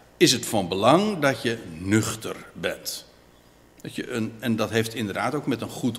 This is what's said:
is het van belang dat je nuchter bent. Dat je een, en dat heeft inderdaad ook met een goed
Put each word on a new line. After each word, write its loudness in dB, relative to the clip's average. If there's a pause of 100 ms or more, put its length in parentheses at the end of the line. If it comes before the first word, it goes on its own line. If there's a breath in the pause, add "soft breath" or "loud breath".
(160)
is 8
het -2
van 0
belang 4
dat 0
je 0 (200)
nuchter 0 (160)
bent. -6 (760)
Dat -12
je -6
een, -4
en -2
dat -2
heeft 0
inderdaad -2
ook -4
met -2
een -6
goed -4